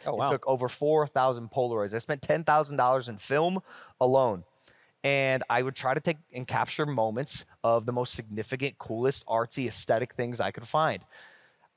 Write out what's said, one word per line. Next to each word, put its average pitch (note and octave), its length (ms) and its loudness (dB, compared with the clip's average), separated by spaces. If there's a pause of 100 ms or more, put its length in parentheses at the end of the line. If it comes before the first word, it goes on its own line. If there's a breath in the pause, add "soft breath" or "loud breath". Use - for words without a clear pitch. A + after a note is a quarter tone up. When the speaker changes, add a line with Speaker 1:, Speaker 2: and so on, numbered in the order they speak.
Speaker 1:
Oh, C#3+ 60 -2
Speaker 2:
I - 20 -4
Speaker 1:
wow. B2+ 160 0
Speaker 2:
took C3 160 -2
over B2+ 220 0
four D3+ 380 2
thousand B2+ 440 0
Polaroids. A2+ 420 0
I A2+ 40 -2
spent C#3 240 -4
ten D#3+ 240 0
thousand D3 320 2
dollars B2+ 320 2
in G#2+ 80 -8
film E3 420 0 (400 loud breath)
alone. B2+ 460 4 (580 soft breath)
And C3+ 460 2
I A#2+ 120 4
would C3 140 -2
try C3 180 0
to D3+ 60 0
take D#3+ 180 -2 (160)
and B2+ 140 -8
capture B2 380 -2
moments A#2+ 580 -2 (220 soft breath)
of A#2 200 4
the B2 60 -2
most B2 220 -2
significant, A#2 640 -6
coolest, A#2+ 480 -2
artsy, A#2 420 -2
aesthetic A#2 460 -2
things A#2+ 260 -4
I G2+ 120 -2
could - 140 -12
find. D3+ 380 0 (720 loud breath)